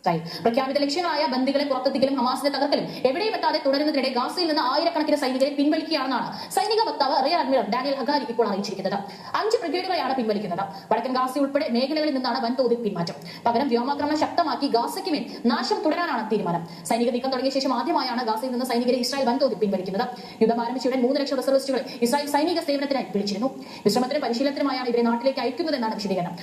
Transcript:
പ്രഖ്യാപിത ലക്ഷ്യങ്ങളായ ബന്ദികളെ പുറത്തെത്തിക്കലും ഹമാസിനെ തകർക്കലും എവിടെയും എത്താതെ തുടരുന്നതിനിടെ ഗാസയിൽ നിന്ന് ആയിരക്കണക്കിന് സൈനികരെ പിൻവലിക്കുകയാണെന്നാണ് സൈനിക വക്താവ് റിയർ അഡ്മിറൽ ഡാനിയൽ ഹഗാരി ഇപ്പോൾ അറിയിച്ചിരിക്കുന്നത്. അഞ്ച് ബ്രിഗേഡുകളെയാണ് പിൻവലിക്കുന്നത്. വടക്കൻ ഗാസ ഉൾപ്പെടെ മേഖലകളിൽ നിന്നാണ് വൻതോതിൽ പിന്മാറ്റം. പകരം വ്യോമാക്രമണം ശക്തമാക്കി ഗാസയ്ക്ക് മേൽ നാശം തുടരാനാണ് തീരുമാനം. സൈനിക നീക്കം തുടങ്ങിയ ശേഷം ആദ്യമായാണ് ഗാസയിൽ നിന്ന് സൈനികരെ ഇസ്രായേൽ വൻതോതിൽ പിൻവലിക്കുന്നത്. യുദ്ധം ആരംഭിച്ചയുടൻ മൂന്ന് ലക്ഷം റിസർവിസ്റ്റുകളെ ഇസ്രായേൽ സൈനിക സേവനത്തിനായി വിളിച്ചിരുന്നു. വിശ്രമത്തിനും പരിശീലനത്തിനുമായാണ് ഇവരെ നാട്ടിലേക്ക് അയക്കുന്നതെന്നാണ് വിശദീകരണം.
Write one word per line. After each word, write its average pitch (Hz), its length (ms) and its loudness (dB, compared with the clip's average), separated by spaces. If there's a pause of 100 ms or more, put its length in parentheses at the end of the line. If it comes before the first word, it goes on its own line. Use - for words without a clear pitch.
(180)
പ്രഖ്യാപിത 262 600 0
ലക്ഷ്യങ്ങളായ 302 480 0
ബന്ദികളെ 269 380 0
പുറത്തെത്തിക്കലും 269 520 2
ഹമാസിനെ 262 340 0
തകർക്കലും 285 340 2
എവിടെയും 349 520 0
എത്താതെ 311 300 2
തുടരുന്നതിനിടെ 277 440 2
ഗാസയിൽ 262 380 0
നിന്ന് 302 140 2
ആയിരക്കണക്കിന് 294 540 2
സൈനികരെ 269 400 2
പിൻവലിക്കുകയാണെന്നാണ് 285 960 0
സൈനിക 415 360 2
വക്താവ് 285 380 2
റിയർ 330 140 2
അഡ്മിറൽ 262 220 2
ഡാനിയൽ 254 340 -2
ഹഗാരി 269 280 0
ഇപ്പോൾ 233 240 0
അറിയിച്ചിരിക്കുന്നത്. 196 520 -2 (360)
അഞ്ച് 427 220 2
ബ്രിഗേഡുകളെയാണ് 330 580 -2
പിൻവലിക്കുന്നത്. 202 440 -2 (320)
വടക്കൻ 240 220 0
ഗാസ 254 240 0
ഉൾപ്പെടെ 277 320 2
മേഖലകളിൽ 285 440 2
നിന്നാണ് 233 320 0
വൻതോതിൽ 240 300 2
പിന്മാറ്റം. 185 380 -4 (320)
പകരം 233 220 2
വ്യോമാക്രമണം 285 520 0
ശക്തമാക്കി 302 480 0
ഗാസയ്ക്ക് 277 420 0
മേൽ - 360 -4
നാശം 302 380 0
തുടരാനാണ് 294 480 0
തീരുമാനം. 175 540 -2
സൈനിക 240 240 2
നീക്കം 247 200 -2
തുടങ്ങിയ 262 220 0
ശേഷം 269 220 0
ആദ്യമായാണ് 254 520 0
ഗാസയിൽ 226 260 -2
നിന്ന് 247 140 -2
സൈനികരെ 240 320 2
ഇസ്രായേൽ 262 300 0
വൻതോതിൽ 254 280 2
പിൻവലിക്കുന്നത്. 196 540 -2 (320)
യുദ്ധം 233 200 4
ആരംഭിച്ചയുടൻ 254 400 0
മൂന്ന് 277 200 2
ലക്ഷം 277 160 -2
റിസർവിസ്റ്റുകളെ 269 640 0
ഇസ്രായേൽ 285 280 2
സൈനിക 311 300 2
സേവനത്തിനായി 277 460 -2
വിളിച്ചിരുന്നു. 202 580 -2 (220)
വിശ്രമത്തിനും 254 360 2
പരിശീലനത്തിനുമായാണ് 269 680 -2
ഇവരെ 233 120 2
നാട്ടിലേക്ക് 240 380 2
അയക്കുന്നതെന്നാണ് 247 560 -2
വിശദീകരണം. 190 480 -2